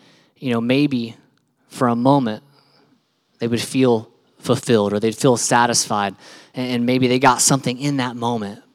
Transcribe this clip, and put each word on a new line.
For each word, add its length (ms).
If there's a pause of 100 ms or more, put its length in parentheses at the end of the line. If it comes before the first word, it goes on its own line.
(380)
you 140
know, 100
maybe 560 (500)
for 220
a 60
moment 460 (960)
they 80
would 140
feel 480 (300)
fulfilled 540
or 60
they'd 160
feel 200
satisfied, 800 (380)
and, 180
and 140
maybe 220
they 120
got 220
something 360
in 200
that 180
moment. 480 (120)